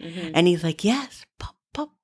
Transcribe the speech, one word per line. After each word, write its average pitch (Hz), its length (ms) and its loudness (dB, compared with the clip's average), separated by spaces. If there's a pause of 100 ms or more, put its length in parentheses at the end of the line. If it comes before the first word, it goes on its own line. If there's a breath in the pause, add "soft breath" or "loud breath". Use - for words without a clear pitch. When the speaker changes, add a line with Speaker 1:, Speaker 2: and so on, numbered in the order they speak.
Speaker 1:
Mm-hmm. 165 340 -10
Speaker 2:
And 170 120 6
he's 170 180 2
like, 165 200 -2
"Yes, 254 420 -2 (120)
pop, - 160 -14 (200)
pop, 302 160 -6 (140)